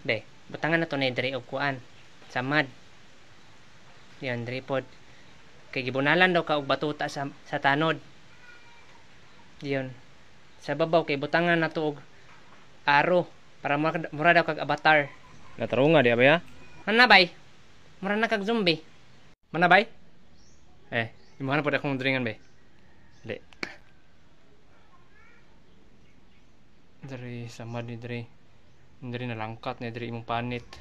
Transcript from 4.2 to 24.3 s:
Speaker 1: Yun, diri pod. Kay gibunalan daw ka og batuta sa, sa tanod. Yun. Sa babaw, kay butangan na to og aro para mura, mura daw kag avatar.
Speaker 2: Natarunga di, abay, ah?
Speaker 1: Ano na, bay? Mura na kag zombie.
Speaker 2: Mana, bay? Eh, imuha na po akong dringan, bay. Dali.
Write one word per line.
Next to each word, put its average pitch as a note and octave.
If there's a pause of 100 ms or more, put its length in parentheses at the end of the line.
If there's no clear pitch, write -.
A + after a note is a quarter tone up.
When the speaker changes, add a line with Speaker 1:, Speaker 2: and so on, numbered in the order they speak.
Speaker 1:
Yun, A#2+
diri B2+
pod. C3 (880)
Kay C3
gibunalan D3
daw E3+
ka D3+
og C3+
batuta D3
sa, C#3 (200)
sa D3+
tanod. D3+ (1700)
Yun. C3+ (680)
Sa C#3+
babaw, D#3+
kay C#3+
butangan E3
na D#3+
to D3+
og - (880)
aro D#3 (400)
para C#3+
mura, D#3+
mura D#3+
daw E3
kag D#3
avatar. D3+ (480)
Speaker 2:
Natarunga C3
di, A#2+
abay, C3
ah? F3 (440)
Speaker 1:
Ano G#3
na, B3
bay? F#3 (720)
Mura G3+
na A3
kag G#3
zombie. F#3+ (680)
Speaker 2:
Mana, E3+
bay? G3 (1040)
Eh, A2+ (320)
imuha C#3
na D3
po D3
akong C#3
dringan, C3
bay. G#2+ (840)
Dali. A2 (3750)